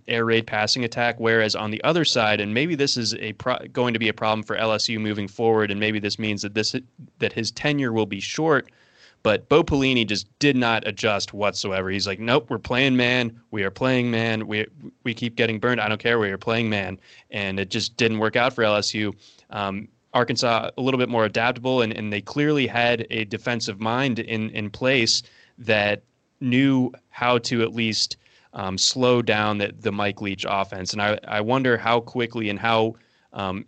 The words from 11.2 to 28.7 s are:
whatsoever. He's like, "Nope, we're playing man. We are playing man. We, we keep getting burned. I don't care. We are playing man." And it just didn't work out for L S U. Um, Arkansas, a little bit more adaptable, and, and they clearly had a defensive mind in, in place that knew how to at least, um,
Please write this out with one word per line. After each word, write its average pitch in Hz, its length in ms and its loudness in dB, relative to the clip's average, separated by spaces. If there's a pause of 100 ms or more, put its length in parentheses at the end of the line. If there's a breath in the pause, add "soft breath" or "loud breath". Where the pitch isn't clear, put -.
whatsoever. 98 560 -2
He's 95 160 -2
like, 95 140 -4
"Nope, 123 320 0
we're 117 80 -2
playing 127 360 2
man. 123 540 0
We 107 140 -4
are 98 80 -2
playing 127 400 0
man. 113 360 -2
We, 107 200 -2 (360)
we 117 120 -4
keep 117 200 -6
getting 113 240 0
burned. 120 220 0
I 104 80 0
don't 107 100 -2
care. 117 200 2
We 104 100 2
are 95 80 -4
playing 113 320 -2
man." 98 300 -4 (320 loud breath)
And 98 280 -4
it 95 120 -4
just - 260 -4
didn't 110 220 2
work 107 160 0
out 127 180 2
for 117 100 -2
L 104 120 4
S 104 180 -2
U. 107 220 -2 (340 soft breath)
Um, 101 380 -6 (260)
Arkansas, 117 640 2
a - 40 -4
little 131 180 2
bit 123 100 0
more 117 160 2
adaptable, 123 560 0
and, 110 100 0
and 107 220 -6
they 104 80 -4
clearly 147 460 0
had 120 420 2
a 113 160 -4
defensive 110 560 -6
mind 117 380 0
in, 110 320 -4
in 107 180 -6
place 127 540 0 (340 soft breath)
that 107 460 2 (360)
knew 131 520 4 (180)
how 123 300 2
to 120 220 -2
at 110 120 0
least, 110 440 -2 (360 soft breath)
um, 95 240 -4